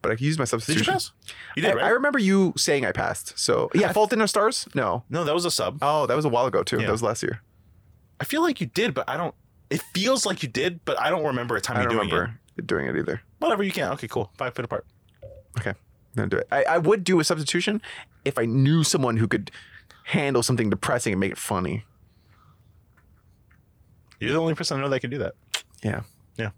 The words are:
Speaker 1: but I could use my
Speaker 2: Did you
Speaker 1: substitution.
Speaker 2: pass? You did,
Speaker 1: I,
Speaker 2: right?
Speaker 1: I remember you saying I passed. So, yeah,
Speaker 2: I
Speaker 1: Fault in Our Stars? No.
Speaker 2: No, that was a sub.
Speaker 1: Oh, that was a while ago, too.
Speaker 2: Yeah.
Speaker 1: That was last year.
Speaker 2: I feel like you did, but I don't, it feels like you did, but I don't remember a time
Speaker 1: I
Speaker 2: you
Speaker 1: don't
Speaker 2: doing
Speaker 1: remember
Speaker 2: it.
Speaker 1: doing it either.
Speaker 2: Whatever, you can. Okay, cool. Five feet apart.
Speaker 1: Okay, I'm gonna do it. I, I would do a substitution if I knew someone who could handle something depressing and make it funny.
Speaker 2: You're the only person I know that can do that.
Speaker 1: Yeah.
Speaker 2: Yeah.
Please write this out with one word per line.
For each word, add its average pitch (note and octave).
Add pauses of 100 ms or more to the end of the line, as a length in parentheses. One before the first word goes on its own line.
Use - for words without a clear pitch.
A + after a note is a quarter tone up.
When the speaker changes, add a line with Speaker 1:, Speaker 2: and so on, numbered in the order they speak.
Speaker 1:
but F2+
I A2+
could A2+
use D#3+
my C#3+
Speaker 2:
Did A#2
you A#2
Speaker 1:
substitution. F#3
Speaker 2:
pass? F#4 (440)
You D#3
did, F3+
Speaker 1:
I, F#3+
Speaker 2:
right? -
Speaker 1:
I -
remember C4+
you F#3+
saying C#3+
I F#2
passed. -
So, -
yeah, F#3+
Speaker 2:
I F3+
Speaker 1:
Fault G#3
in A3
Our G#3
Stars? G#3+
No. C3
Speaker 2:
No, D#3+
that D3
was F3
a E3+
sub. -
Speaker 1:
Oh, D3
that A#2+
was D3+
a D3
while A#2+
ago, G#2+
too. -
Speaker 2:
Yeah. A2
Speaker 1:
That G#2
was A2
last A2+
year. - (760)
Speaker 2:
I -
feel D4+
like E4
you D3
did, F#3+
but -
I C3+
don't, E3 (360)
it - (120)
feels A3+
like F#3+
you C3
did, E3+
but D3
I C3+
don't D#3+
remember B2
a -
time B2
Speaker 1:
I B2
Speaker 2:
you B2
Speaker 1:
don't A2+
Speaker 2:
doing G2
Speaker 1:
remember F2+ (180)
Speaker 2:
it. -
Speaker 1:
doing D#2
it B1
either. - (180)
Speaker 2:
Whatever, A3+
you F#3+
can. C#3+
Okay, C3
cool. -
Five B2+
feet B2+
apart. - (720)
Speaker 1:
Okay, G2+
I'm G2 (400)
gonna A2
do -
it. -
I, C3+
I E3
would F3+
do F3+
a D#3
substitution F3 (420)
if -
I A#2
knew C3+
someone B2+
who A2
could G#2 (540)
handle C#3
something A2+
depressing G#2+
and F#2
make G2
it -
funny. F2+ (2250)
Speaker 2:
You're B2+
the D#3+
only E3
person D3
I C3+
know C#3
that C3
can A#2+
do C#3
that. A2+ (500)
Speaker 1:
Yeah. G#2+ (360)
Speaker 2:
Yeah. A2